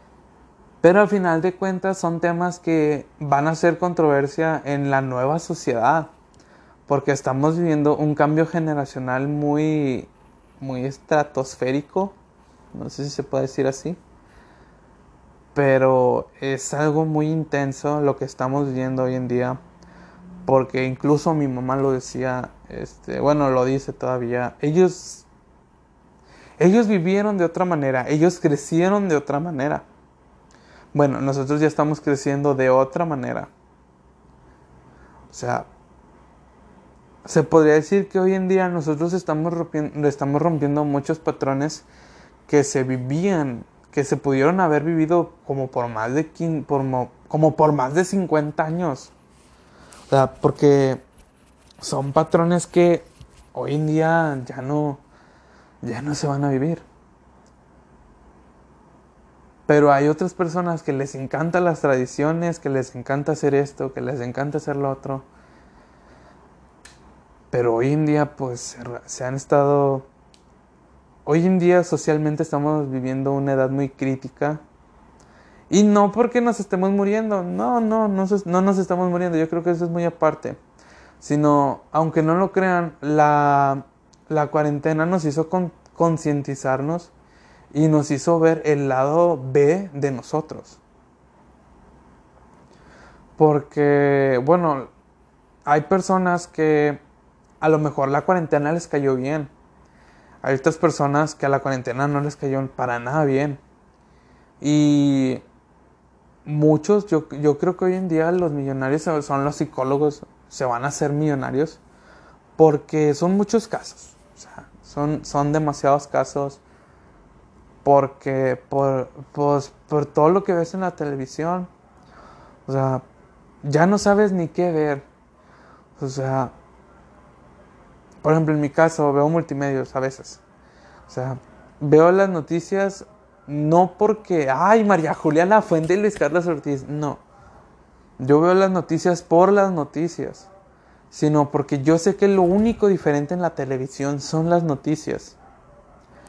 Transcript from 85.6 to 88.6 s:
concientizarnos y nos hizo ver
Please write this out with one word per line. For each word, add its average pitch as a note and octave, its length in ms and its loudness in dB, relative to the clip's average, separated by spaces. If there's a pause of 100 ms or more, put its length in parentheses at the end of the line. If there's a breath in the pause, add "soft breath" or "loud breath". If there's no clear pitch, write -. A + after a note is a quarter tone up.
concientizarnos D3 1160 -2 (600 soft breath)
y D3+ 140 2
nos D3+ 240 2
hizo E3 280 0
ver D#3+ 260 2